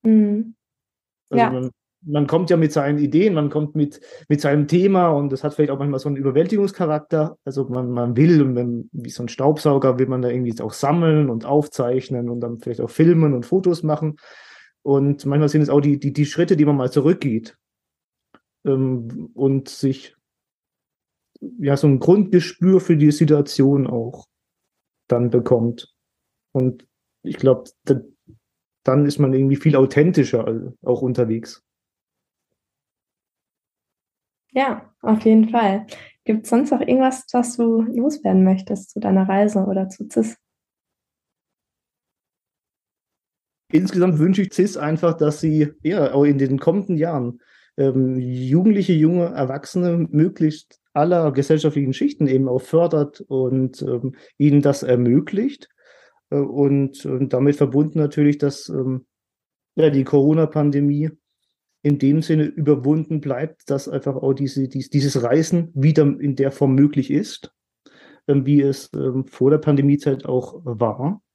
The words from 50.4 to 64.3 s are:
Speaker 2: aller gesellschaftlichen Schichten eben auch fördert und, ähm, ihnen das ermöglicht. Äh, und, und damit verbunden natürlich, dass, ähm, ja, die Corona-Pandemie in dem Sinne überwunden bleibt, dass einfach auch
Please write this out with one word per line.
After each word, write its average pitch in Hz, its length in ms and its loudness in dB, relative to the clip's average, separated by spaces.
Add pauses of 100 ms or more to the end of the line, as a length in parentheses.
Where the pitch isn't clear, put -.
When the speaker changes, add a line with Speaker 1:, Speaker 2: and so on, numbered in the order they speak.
Speaker 2:
aller 160 380 2
gesellschaftlichen 143 600 0
Schichten 285 320 -2
eben 131 240 0
auch 127 120 -2
fördert 160 600 -2
und, 131 600 -4
ähm, 131 320 -6 (240)
ihnen 143 240 4
das 143 180 0
ermöglicht. 131 880 0 (640)
Äh, 143 60 -2
und, 139 680 0
und 131 280 -4
damit 139 220 2
verbunden 147 440 0
natürlich, 147 400 0
dass, 143 300 -6
ähm, 131 360 -6 (720)
ja, 156 160 4
die 139 120 0
Corona-Pandemie 147 1080 0 (720)
in 147 160 0
dem 143 240 2
Sinne 156 220 0
überwunden 147 800 0
bleibt, 143 480 -8
dass 139 180 -4
einfach 143 300 -6
auch 135 160 0